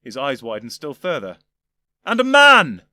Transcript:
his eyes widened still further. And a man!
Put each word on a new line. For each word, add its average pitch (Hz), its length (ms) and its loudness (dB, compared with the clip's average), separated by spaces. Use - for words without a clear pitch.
his 110 140 -12
eyes 131 260 -2
widened 113 300 -6
still 147 220 -8
further. 120 440 -2
And 226 160 2
a 254 40 8
man! 262 580 2